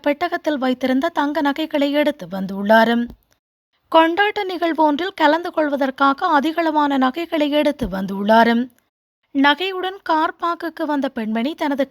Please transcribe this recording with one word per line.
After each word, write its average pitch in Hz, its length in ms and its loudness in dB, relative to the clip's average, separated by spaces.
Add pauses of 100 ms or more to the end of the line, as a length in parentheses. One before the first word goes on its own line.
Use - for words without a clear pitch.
பெட்டகத்தில் 320 500 -2
வைத்திருந்த 254 520 -2
தங்க 302 320 -2
நகைகளை 285 500 -2
எடுத்து 294 400 -2
வந்துள்ளார். 214 760 2 (880)
கொண்டாட்ட 403 480 2
நிகழ்வு 339 400 -2
ஒன்றில் 302 320 0
கலந்து 330 360 2
கொள்வதற்காக 285 880 0
அதிகளவான 302 580 0
நகைகளை 302 520 0
எடுத்து 294 380 0
வந்துள்ளார். 214 840 2 (640)
நகையுடன் 359 720 0
கார் 330 360 0
பார்க்குக்கு 330 460 -6
வந்த 285 240 -2
பெண்மணி 226 460 -4
தனது 277 360 -2